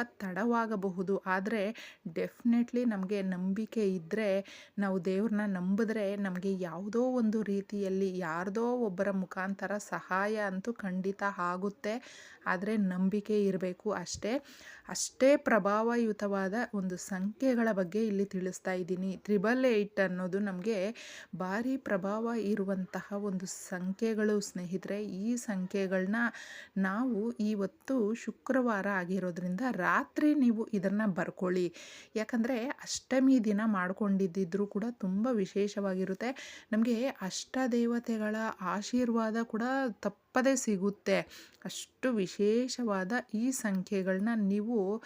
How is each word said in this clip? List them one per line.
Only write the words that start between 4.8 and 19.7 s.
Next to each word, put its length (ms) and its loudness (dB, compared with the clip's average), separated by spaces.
ದೇವ್ರನ್ನ 400 0
ನಂಬಿದ್ರೆ 720 0
ನಮಗೆ 440 -2
ಯಾವುದೋ 520 -2
ಒಂದು 320 2
ರೀತಿಯಲ್ಲಿ 720 -2
ಯಾರ್ದೋ 480 -2
ಒಬ್ಬರ 360 0
ಮುಖಾಂತರ 640 -2
ಸಹಾಯ 600 -2
ಅಂತೂ 360 -2
ಖಂಡಿತ 500 -4
ಆಗುತ್ತೆ, 580 -4
ಆದರೆ 320 0
ನಂಬಿಕೆ 680 2
ಇರಬೇಕು 460 -2
ಅಷ್ಟೇ. 420 -4
ಅಷ್ಟೇ 500 4
ಪ್ರಭಾವಯುತವಾದ 1160 2
ಒಂದು 240 -2
ಸಂಖ್ಯೆಗಳ 720 0
ಬಗ್ಗೆ 360 0
ಇಲ್ಲಿ 180 2
ತಿಳಿಸ್ತಾ 480 -4
ಇದ್ದೀನಿ. 440 -4
ತ್ರಿಬಲ್ 480 2
ಏಟ್ 340 2